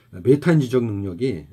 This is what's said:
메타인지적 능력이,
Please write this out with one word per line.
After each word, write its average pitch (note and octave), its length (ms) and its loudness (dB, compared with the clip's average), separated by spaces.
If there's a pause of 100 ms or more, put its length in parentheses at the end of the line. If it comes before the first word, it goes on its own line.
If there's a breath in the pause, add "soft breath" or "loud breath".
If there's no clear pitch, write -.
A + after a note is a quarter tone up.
(240 loud breath)
메타인지적 C3+ 640 2
능력이, G2 680 -6